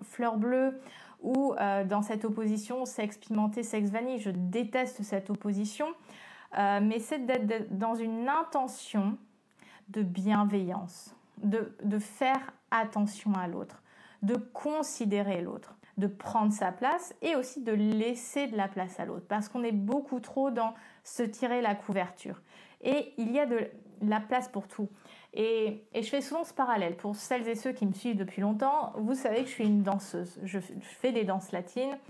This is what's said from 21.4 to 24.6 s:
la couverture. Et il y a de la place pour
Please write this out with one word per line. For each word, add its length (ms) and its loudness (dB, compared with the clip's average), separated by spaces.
la 140 2
couverture. 640 -4
Et 380 2
il 140 0
y 60 4
a 60 4
de 240 0
la 200 4
place 280 0
pour 180 -8